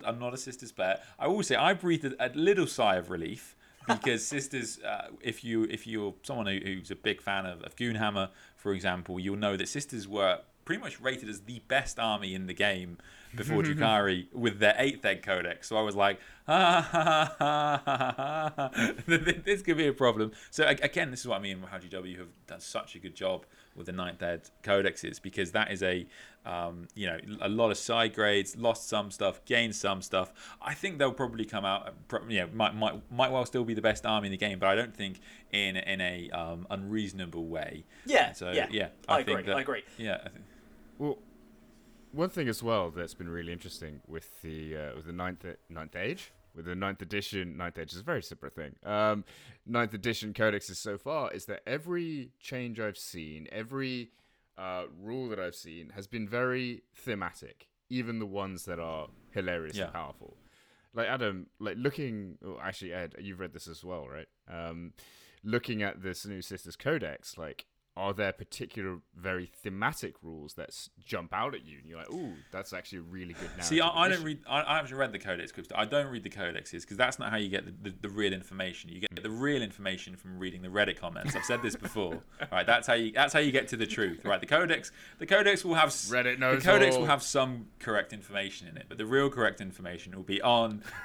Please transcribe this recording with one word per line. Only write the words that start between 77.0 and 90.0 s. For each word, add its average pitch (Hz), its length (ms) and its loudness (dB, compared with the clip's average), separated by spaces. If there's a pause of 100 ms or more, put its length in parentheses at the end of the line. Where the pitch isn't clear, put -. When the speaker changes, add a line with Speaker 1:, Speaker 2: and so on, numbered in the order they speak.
Speaker 1:
not 113 120 -4
how 110 60 0
you 104 100 0
get 95 180 -2
the, 95 260 -12
the, 92 100 -12
the 104 80 -6
real 101 240 0
information. 92 560 -8
You 87 100 -12
get 92 240 -6
the 107 60 -4
real 131 320 0
information 95 560 -6
from 92 200 -12
reading 90 240 -6
the 92 60 -8
Reddit 95 300 4
comments. 87 400 -4
I've - 80 -6
said 120 160 0
this 113 160 -2
before, 87 440 -4 (160)
<laughs> - 140 -8
right? 90 160 2
That's 117 180 6
how 120 100 6
you, 113 180 2
that's 143 180 6
how 156 80 4
you 147 140 4
get 135 160 2
to 127 80 -4
the 107 100 0
truth, 92 380 0
right? 98 160 2
The - 60 -8
Codex, 165 440 4 (280)
the 170 60 -8
Codex 202 380 6
will 170 120 2
have 160 120 8
s-, - 240 -2
Speaker 2:
Reddit 123 220 4
Speaker 1:
the 127 60 -2
Speaker 2:
knows 131 240 4
Speaker 1:
Codex 131 320 10
Speaker 2:
all. 127 80 4
Speaker 1:
will - 40 2
have 143 160 4
some 127 440 0 (120)
correct 104 320 0
information 101 560 -6
in 82 80 -14
it, - 140 -14
but - 80 -12
the 107 80 -2
real 135 240 6
correct 110 320 2
information 90 560 -10